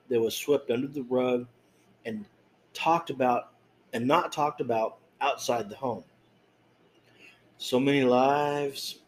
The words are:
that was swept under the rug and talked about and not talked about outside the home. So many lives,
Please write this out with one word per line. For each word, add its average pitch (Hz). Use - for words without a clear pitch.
that 120
was 113
swept -
under 131
the 143
rug 123
and 107
talked 165
about 127
and 113
not 170
talked 151
about 113
outside 127
the 104
home. 117
So -
many 139
lives, 143